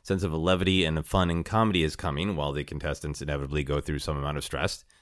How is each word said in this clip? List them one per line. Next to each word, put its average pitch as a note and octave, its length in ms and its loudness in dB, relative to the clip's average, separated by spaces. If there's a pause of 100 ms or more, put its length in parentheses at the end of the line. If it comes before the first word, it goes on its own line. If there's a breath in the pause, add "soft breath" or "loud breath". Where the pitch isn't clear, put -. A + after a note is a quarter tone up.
sense F#2+ 200 0
of F2 100 0
levity F2+ 520 4
and D#2 200 0
fun F#2 260 2
and E2 120 0
comedy G#2+ 400 2
is D#2 140 0
coming F2 380 -2
while D2 180 -2
the D2 100 -4
contestants D2+ 580 -6
inevitably C#2+ 420 -2
go C#2+ 180 -2
through D2 180 -4
some D2+ 160 -4
amount C#2+ 220 -4
of D2 80 -4
stress. - 400 -4 (160 soft breath)